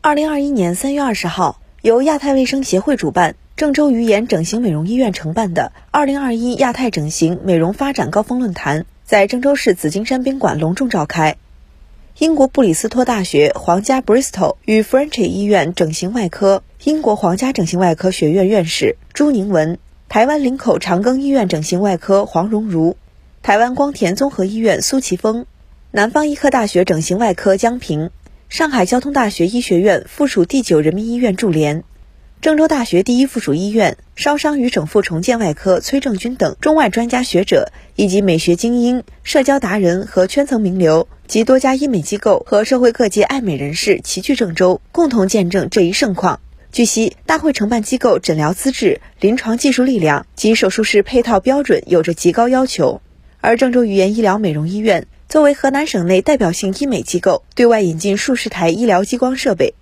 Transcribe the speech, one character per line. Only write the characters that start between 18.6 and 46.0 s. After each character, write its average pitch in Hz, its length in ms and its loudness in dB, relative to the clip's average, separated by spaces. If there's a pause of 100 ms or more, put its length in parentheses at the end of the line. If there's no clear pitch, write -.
士 151 320 -2 (180)
朱 294 180 0
宁 208 180 -2
文、 170 280 0 (300)
台 220 180 2
湾 294 160 0
林 262 140 0
口 247 240 0
长 180 240 -2
庚 254 140 0
医 277 100 -4
院 247 220 2
整 165 120 -2
形 180 200 -2
外 202 160 0
科 202 280 0
黄 180 220 -2
荣 220 220 -2
如、 170 260 0 (480)
台 202 140 2
湾 247 180 0
光 285 160 0
田 196 240 -2
综 277 160 -2
合 185 140 -2
医 202 100 -6
院 220 260 0
苏 269 200 -2
奇 - 160 -4
峰、 226 280 -4 (460)
南 214 200 0
方 302 180 0
医 285 80 -4
科 285 120 2
大 247 160 0
学 185 200 2
整 165 160 0
形 180 160 -2
外 220 160 0
科 196 240 0
江 240 200 -2
平、 160 320 -6 (400)
上 311 220 -2
海 220 140 2
交 247 160 0
通 285 100 -8
大 254 180 0
学 170 160 -2
医 226 140 -2
学 180 220 0
院 190 260 2
附 - 180 -2
属 190 200 0
第 269 160 -2
九 170 180 2
人 156 160 0
民 214 100 -6
医 233 100 -4
院 240 200 0
祝 208 140 -2
莲、 156 340 0 (560)
郑 311 160 2
州 311 140 4
大 269 160 0
学 180 180 2
第 247 140 0
一 269 80 4
附 254 160 -6
属 143 120 -2
医 190 180 -4
院 214 260 2 (180)
烧 294 220 0
伤 294 240 -2
与 240 80 0
整 156 180 -2
复 208 140 2
重 170 200 -4
建 233 160 0
外 185 160 0
科 180 280 0
崔 - 180 -2
正 247 180 -2
军 240 200 -6
等 156 240 0
中 311 120 2
外 294 160 4
专 233 200 -2
家 254 140 -2
学 190 200 0
者 - 300 0 (240)
以 202 100 2
及 190 140 2
美 180 160 2
学 170 180 2
精 240 240 0
英、 240 240 0 (180)
社 277 220 0
交 277 160 2
达 202 180 -2
人 190 300 0
和 185 200 2
圈 285 200 0
层 233 140 -2
名 190 180 -2
流 165 300 4 (180)
及 220 160 0
多 262 160 4
家 262 160 2
医 277 140 -2
美 226 120 0
机 202 160 -6
构 208 300 2
和 208 160 2
社 247 160 0
会 240 140 4
各 226 160 0
界 208 140 0
爱 269 180 -2
美 175 160 -2
人 143 160 -6
士 185 280 0
齐 - 200 -8
聚 285 120 -2
郑 185 220 -2
州， 185 240 2 (140)
共 330 160 2
同 214 180 2
见 190 220 0
证 180 200 -2
这 202 120 2
一 175 100 2
盛 202 220 -2